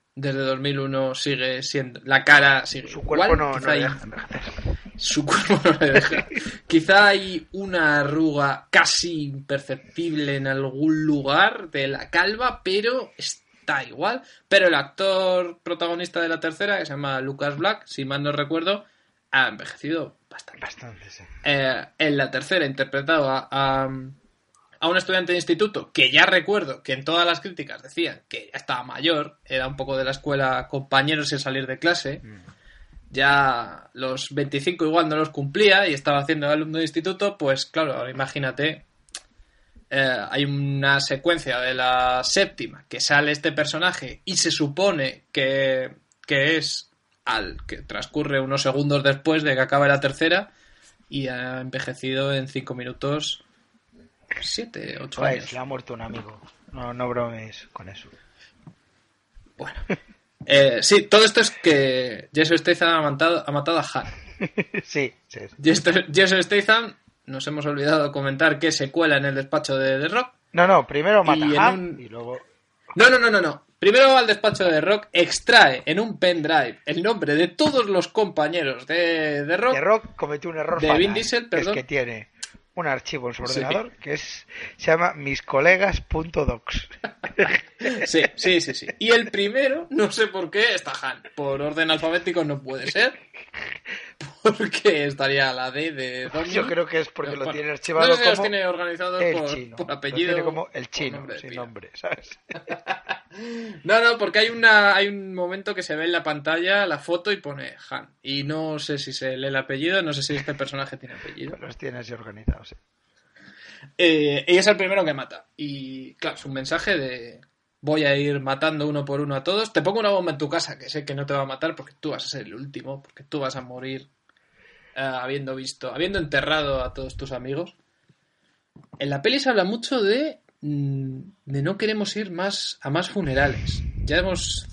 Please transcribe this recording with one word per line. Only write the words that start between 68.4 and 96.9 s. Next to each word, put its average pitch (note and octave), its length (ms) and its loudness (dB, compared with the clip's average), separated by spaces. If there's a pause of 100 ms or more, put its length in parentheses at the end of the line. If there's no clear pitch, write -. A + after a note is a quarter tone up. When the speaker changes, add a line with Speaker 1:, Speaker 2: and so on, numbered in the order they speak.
Speaker 1:
que D#3+ 120 2
se C#3 200 -2
cuela D#3+ 260 4
en C#3 80 2
el C#3 100 0
despacho C3+ 440 -2
de C3+ 200 2
The D3+ 100 -2
Rock. A#3+ 240 -2 (200)
Speaker 2:
No, F3 140 6
no, F3+ 200 6
primero F3 380 4
mata D#3 140 6
Speaker 1:
Y D#3 40 0
Speaker 2:
a D3 120 4
Speaker 1:
en D3 40 2
Speaker 2:
Han G3 200 6 (160)
Speaker 1:
un B2+ 60 -16
Speaker 2:
y A#2+ 80 -18
luego A#2+ 300 -10 (560)
Speaker 1:
No, A3 140 8
no, C4 100 8
no, A#3 120 4
no, G3+ 100 4
no. D#3+ 240 -4 (140)
Primero B3 300 8
va C4 120 8
al A#3 60 2
despacho G#3 380 2
de F3 80 6
The D3+ 100 4
Rock, G#3 300 2
extrae E3+ 760 6
en E3 140 0
un G#3+ 180 -4
pendrive D#3 640 2
el D3+ 180 -2
nombre F3+ 320 0
de F3 140 4
todos C4+ 380 2
los F#3 220 2
compañeros D#3 800 -2
de D#3 600 0
The E3+ 100 0
Rock, B3 180 2
Speaker 2:
The C3+ 60 -2
Rock G#3+ 240 2 (120)
cometió D3 340 -6
un D#3+ 80 -8
error D#3+ 220 -2
Speaker 1:
de D#3 60 0
Speaker 2:
fatal, D3+ 140 4
Speaker 1:
Vin G3+ 140 2
Diesel, A3+ 340 -2
Speaker 2:
que E3+ 80 -2
es D#3+ 60 2
Speaker 1:
perdón. G3+ 120 -2
Speaker 2:
que C3 100 -6
tiene A#2+ 440 -4 (460)
un E3+ 120 -6
archivo C3 420 -4
en A#2+ 60 -8
su B2 120 -10
Speaker 1:
Sí. C3 140 -4
Speaker 2:
ordenador G#3 360 -2
que - 180 -10
es, - 320 -12 (300)
se - 140 0
llama E3+ 240 4
miscolegas D#3 880 2
punto D#3+ 420 -2
docs. - 480 -6
<laughs> - 760 -2 (400)
Speaker 1:
Sí, D#3+ 160 2 (140)
sí, F3+ 260 2
sí, C3 100 -6
sí. - 140 -10 (120)
Y A3 120 0
el A#3 200 4
primero, C4 600 -2
no G#3+ 200 0
sé A3 180 0
por F3+ 220 -6
qué, G#3+ 240 2
está D3+ 180 -6 (100)
Han. C3 200 -8 (120)
Por C#3 260 -4
orden D3+ 300 -2
alfabético E3 520 -2
no C#3+ 200 -4
puede C3 280 -8
ser. A#3 220 0 (1300)
Porque G3+ 640 2
estaría C#3 460 0
la B2+ 180 -6
D D3+ 220 -6
de B2+ 380 -8
Domi. C4+ 180 -6
Speaker 2:
Yo F#3 180 -2
creo E3+ 200 -2
que D#3+ 140 -2